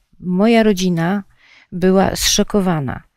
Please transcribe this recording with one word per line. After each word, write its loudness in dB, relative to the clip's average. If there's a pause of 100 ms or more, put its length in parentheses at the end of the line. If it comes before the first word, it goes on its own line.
(200)
moja 2
rodzina 0 (480)
była 2
zszokowana -2 (160)